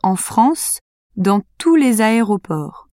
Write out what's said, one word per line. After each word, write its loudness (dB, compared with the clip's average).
en 0
France -2
dans 0
tous 2
les 2
aéroports. -2